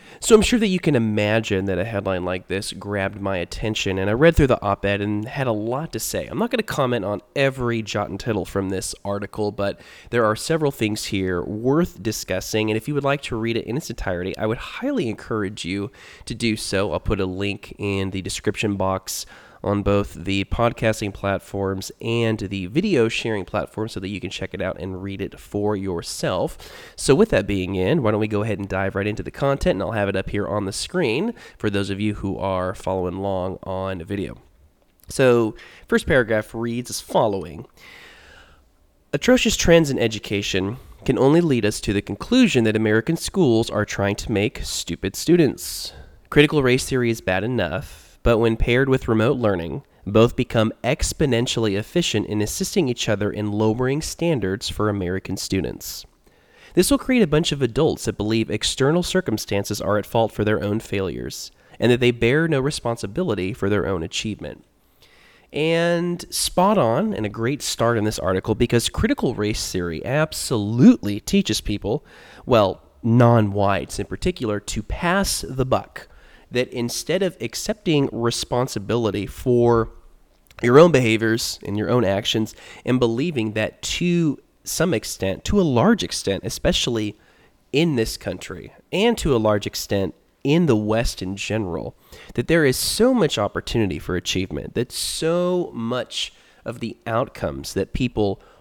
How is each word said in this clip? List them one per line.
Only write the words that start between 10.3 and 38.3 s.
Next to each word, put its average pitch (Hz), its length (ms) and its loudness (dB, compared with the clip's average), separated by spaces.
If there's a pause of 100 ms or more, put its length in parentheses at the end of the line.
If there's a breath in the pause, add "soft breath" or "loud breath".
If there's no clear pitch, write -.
several 156 360 0
things 107 340 -2
here 92 360 0
worth 127 600 0
discussing, 107 680 -2
and 107 80 0
if 110 120 -4
you 147 40 -4
would 139 120 -2
like 139 180 0
to 123 140 -6
read 113 200 -2
it - 80 -2
in 123 140 -4
its - 100 -8
entirety, 90 480 -4
I - 80 -4
would 110 140 -2
highly 240 500 -4
encourage 107 560 -6
you 98 260 -4 (360 loud breath)
to 127 80 -8
do 110 220 0
so. 98 360 -2
I'll 87 80 -2
put 101 200 0
a 95 60 0
link 95 520 -4
in 98 320 -2
the 95 100 -4
description 101 560 -2
box 95 480 -2 (400 loud breath)
on 101 180 0
both 101 320 2
the 98 300 -4
podcasting 110 680 -2
platforms 98 800 -4 (100)
and 113 380 0
the 98 280 -6
video 135 420 2
sharing 107 360 -2
platform 107 440 -4
so - 100 -10
that 95 120 -6
you 95 100 -6
can 104 100 -8
check - 240 -8
it 98 80 -6
out 92 160 -4
and 92 240 -8
read 95 180 -8
it - 200 -8
for 104 340 -2
yourself. 98 840 -4 (380 loud breath)
So - 220 4
with 220 140 4
that 104 180 2
being 95 260 -2
in, 98 260 2
why 107 120 2
don't 104 80 0
we 110 80 0
go 104 140 -2
ahead 104 180 -4
and 98 80 -6
dive 95 260 -2
right 101 140 -2
into 104 160 -6
the - 80 -10
content, 139 440 0
and 98 60 -4
I'll 90 100 -4
have 101 160 0
it 98 60 -2
up 95 160 -4
here 101 160 -2
on 101 200 -2
the 98 60 -6
screen 175 640 -2 (240 loud breath)
for 107 100 -2
those 101 220 -2
of 98 80 -4
you 104 160 -2
who 98 240 -4
are 92 380 -4
following 90 380 -4
along 95 500 -4
on 95 400 -6
video. 98 320 -6 (720)
So, 120 480 4 (320 loud breath)
first - 180 2
paragraph 113 480 0
reads 117 360 -4
as 104 100 -8
following. 101 640 -2 (1500 loud breath)